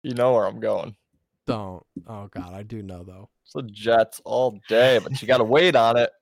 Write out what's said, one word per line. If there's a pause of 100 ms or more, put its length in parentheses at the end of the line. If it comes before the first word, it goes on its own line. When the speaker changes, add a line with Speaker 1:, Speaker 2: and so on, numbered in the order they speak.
Speaker 1:
You
know
where
I'm
going. (520)
Speaker 2:
Don't. (220)
Oh,
God,
I
do
know,
though. (160)
Speaker 1:
It's
the
Jets
all
day,
but
you
gotta
wait
on
it. (120)